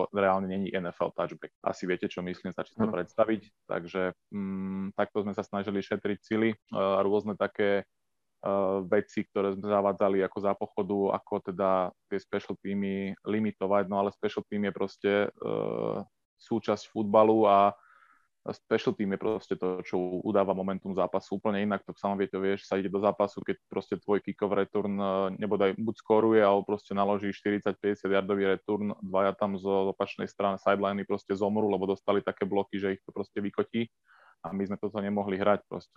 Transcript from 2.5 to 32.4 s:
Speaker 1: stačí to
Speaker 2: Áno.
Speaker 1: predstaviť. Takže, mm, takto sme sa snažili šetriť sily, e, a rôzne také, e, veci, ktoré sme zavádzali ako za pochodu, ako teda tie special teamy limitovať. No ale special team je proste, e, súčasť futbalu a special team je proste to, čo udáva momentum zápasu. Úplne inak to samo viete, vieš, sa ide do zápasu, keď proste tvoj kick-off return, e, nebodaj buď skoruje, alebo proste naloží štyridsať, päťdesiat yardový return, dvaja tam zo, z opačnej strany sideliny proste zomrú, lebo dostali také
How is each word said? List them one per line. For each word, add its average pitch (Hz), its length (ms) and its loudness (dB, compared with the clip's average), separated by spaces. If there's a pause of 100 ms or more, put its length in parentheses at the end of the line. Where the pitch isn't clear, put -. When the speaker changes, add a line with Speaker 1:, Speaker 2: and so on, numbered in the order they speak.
Speaker 1:
stačí - 240 -8
to 110 80 0
Speaker 2:
Áno. 107 80 2
Speaker 1:
predstaviť. 107 500 0 (220)
Takže, 92 480 -4 (200)
mm, 95 600 -6
takto 104 320 -2
sme 104 80 -4
sa 98 120 -4
snažili 98 360 -4
šetriť 101 400 -4
sily, 110 320 0
e, 104 40 -10 (200)
a 98 240 2
rôzne 101 400 0
také, 101 440 0
e, - 20 -20 (1040)
veci, 104 360 0
ktoré 98 280 0
sme 104 160 -6
zavádzali 98 480 2
ako 95 200 0
za 101 120 0
pochodu, 98 640 0
ako - 180 -6 (140)
teda 95 480 0 (160)
tie 98 80 -2
special - 400 -6
teamy 98 640 -4
limitovať. 101 640 0
No 101 160 0
ale 101 80 0
special - 400 -4
team 104 160 -2
je 95 80 -2
proste, 101 360 -2 (160)
e, - 220 -8 (880)
súčasť - 520 -4
futbalu 110 560 6
a 101 240 8 (680)
special - 560 -2
team 98 160 -2
je 95 80 -4
proste 107 320 -4
to, 92 320 -4
čo 92 160 -2 (240)
udáva 98 320 2
momentum 95 400 -4
zápasu. 95 400 -2
Úplne 101 240 0
inak 101 240 -2
to 90 80 -12
samo 101 240 -4
viete, 95 240 -2
vieš, 98 240 -2
sa - 80 -4
ide 95 160 0
do 95 80 -2
zápasu, 101 480 0
keď - 240 -6
proste - 320 -6
tvoj 101 160 0
kick-off 101 400 -2
return, 98 400 -2
e, 95 400 0
nebodaj 98 400 0
buď 110 240 -4
skoruje, 110 400 6
alebo 101 240 4
proste 101 320 -4
naloží 101 320 0
štyridsať, 104 480 -2
päťdesiat 101 320 -2
yardový 98 400 2
return, 101 480 -2
dvaja 95 400 0
tam 98 240 -2
zo, 98 240 0
z - 80 0
opačnej 101 320 -6
strany 98 320 -2
sideliny 98 480 2
proste 98 320 -4
zomrú, 104 320 2
lebo 95 160 0
dostali 98 400 0
také 98 240 -2